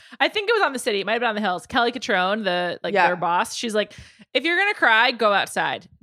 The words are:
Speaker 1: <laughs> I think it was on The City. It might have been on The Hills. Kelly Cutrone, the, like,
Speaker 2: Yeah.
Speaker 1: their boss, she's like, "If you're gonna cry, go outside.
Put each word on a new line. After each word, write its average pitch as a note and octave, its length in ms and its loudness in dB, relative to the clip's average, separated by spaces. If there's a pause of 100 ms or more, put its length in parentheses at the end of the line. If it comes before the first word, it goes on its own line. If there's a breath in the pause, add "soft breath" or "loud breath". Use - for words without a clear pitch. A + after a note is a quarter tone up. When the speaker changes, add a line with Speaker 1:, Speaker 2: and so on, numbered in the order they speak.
Speaker 1:
<laughs> - 120 -16
I C#4+ 80 2
think G4+ 220 -4
it A#4+ 40 4
was G#4+ 80 2
on C#4+ 120 0
The B3+ 60 -6
City. G3+ 220 -2
It F3+ 60 -6
might G#3+ 60 0
have A#3 80 -2
been A#3+ 80 0
on G#3+ 60 -4
The G#3 60 -4
Hills. F3+ 240 -2
Kelly A#3+ 260 0
Cutrone, G3 520 -2
the, F3+ 400 -2
like, F3 100 -6
Speaker 2:
Yeah. F3+ 140 4
Speaker 1:
their F3+ 80 2
boss, F3+ 400 -2
she's A3+ 180 -6
like, G#3 200 -2 (420 loud breath)
"If C4+ 80 0
you're E4+ 140 0
gonna G4+ 180 0
cry, A#3+ 360 4
go G#3+ 220 2
outside. D3+ 540 -2 (160)